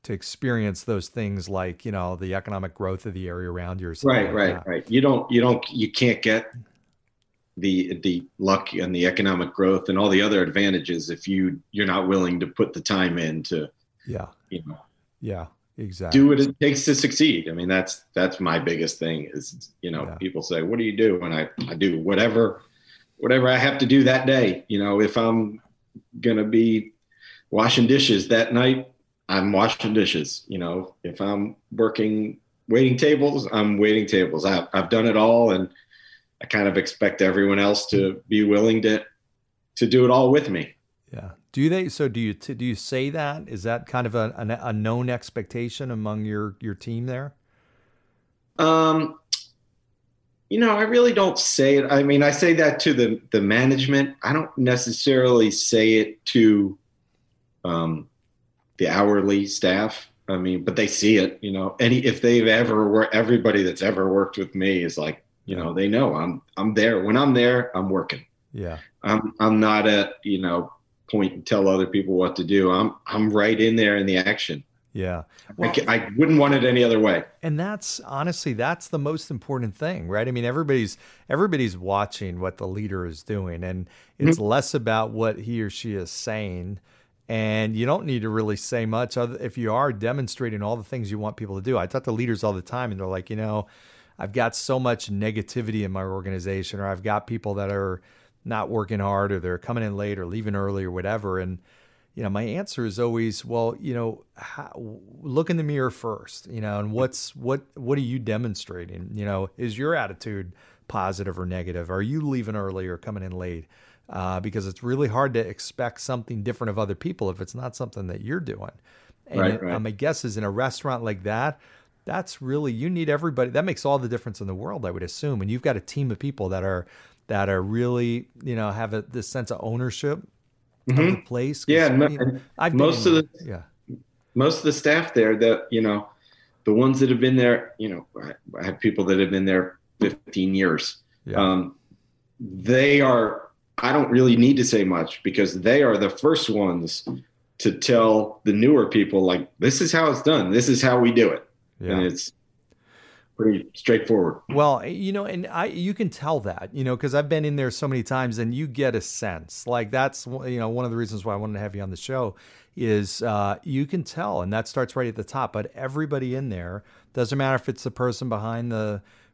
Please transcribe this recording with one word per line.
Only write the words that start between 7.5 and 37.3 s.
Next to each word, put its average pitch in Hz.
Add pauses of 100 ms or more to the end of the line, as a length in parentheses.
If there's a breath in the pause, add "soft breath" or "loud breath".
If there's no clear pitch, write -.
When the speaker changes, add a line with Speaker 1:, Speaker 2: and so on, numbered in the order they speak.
Speaker 2:
the, 90
the 87 (120)
luck 95
and 90
the 87
economic 90
growth 95
and 95
all 104
the 95
other 101
advantages 87
if 85
you, 95 (100)
you're 104
not 92
willing 90
to 85
put -
the 82
time 92
in 80
to, 78 (360)
Speaker 1:
Yeah. - (220)
Speaker 2:
you 90
know, 78 (440)
Speaker 1:
Yeah, 95 (320)
exactly. 95
Speaker 2:
do 139
what 143
it -
takes 143
to 147
succeed. 143
I 82
mean, 87
that's, 92 (100)
that's 92
my 85
biggest 82
thing 80
is, - (100)
you 87
know, 76
Speaker 1:
Yeah. 80
Speaker 2:
people 87
say, 82
"What 110
do 117
you 104
do?" 101
And 82
I, 78 (200)
I 85
do 85
whatever, 104 (540 soft breath)
whatever 127
I 127
have 139
to 135
do 135
that 127
day. 123
You 104
know, 101
if 107
I'm 113 (580)
gonna 113
be 110 (600 soft breath)
washing 117
dishes 117
that 117
night, 131 (400)
I'm 98
washing 107
dishes. 87
You 95
know, 87
if 87
I'm 101 (160)
working, 107 (280)
waiting 123
tables, 143
I'm 104
waiting 107
tables. 85
I, 95
I've 92
done 113
it 110
all, 113
and 92 (720 soft breath)
I -
kind 104
of 98
expect -
everyone 98